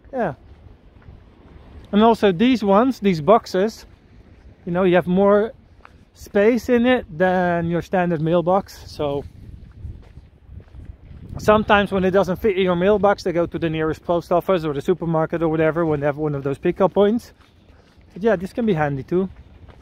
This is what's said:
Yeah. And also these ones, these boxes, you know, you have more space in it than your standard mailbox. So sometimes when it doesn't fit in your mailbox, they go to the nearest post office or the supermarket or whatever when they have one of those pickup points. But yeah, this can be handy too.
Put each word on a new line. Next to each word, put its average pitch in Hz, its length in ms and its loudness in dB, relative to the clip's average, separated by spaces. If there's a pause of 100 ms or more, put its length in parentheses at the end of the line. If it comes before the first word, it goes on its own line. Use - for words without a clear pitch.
(140)
Yeah. 208 220 -4 (1600)
And 208 100 4
also 220 300 4
these 220 320 2
ones, 214 380 2
these 190 180 2
boxes, 190 680 0 (800)
you 180 60 -6
know, 180 120 0
you 180 120 4
have 170 120 2
more 202 460 2 (600)
space 214 540 0
in 240 180 2
it 247 200 0 (100)
than 175 540 0
your 170 120 -2
standard 175 400 -2
mailbox. 175 720 -2
So 143 320 -6 (2250)
sometimes 214 540 2
when 190 120 -2
it 185 80 2
doesn't 180 260 0
fit 208 200 0
in 196 60 2
your 180 120 0
mailbox, 202 480 2
they 190 80 -4
go 170 140 0
to 160 120 -8
the 160 120 -4
nearest 156 340 -4
post 170 280 -4
office 175 340 0
or 151 80 -4
the 139 80 -6
supermarket 165 600 -2
or 165 60 0
whatever 160 380 0
when 151 160 -2
they 143 40 -2
have 143 120 -2
one 151 180 -4
of 135 80 -8
those 139 140 -4
pickup 175 360 0
points. 208 380 0 (840)
But 180 100 -14
yeah, 220 120 2
this 185 160 -8
can 240 140 -4
be 214 80 2
handy 143 300 -4
too. 185 260 -2 (520)